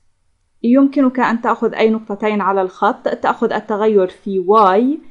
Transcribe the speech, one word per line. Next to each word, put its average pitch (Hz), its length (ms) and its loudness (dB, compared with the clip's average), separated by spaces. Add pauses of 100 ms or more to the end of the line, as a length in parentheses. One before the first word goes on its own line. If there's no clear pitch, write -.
(640)
يمكنك 262 580 2
أن 226 200 -2
تأخذ 254 340 -2
أي 220 160 2
نقطتين 214 500 -4
على 190 220 0
الخط، - 460 -4
تأخذ - 440 -2
التغير 208 540 0
في 190 320 -8
واي، 214 600 2 (120)